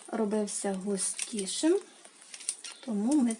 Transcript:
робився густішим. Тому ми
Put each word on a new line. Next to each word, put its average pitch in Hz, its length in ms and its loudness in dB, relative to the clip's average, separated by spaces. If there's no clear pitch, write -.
робився 208 680 0
густішим. 202 1080 0
Тому 220 280 0
ми 240 280 4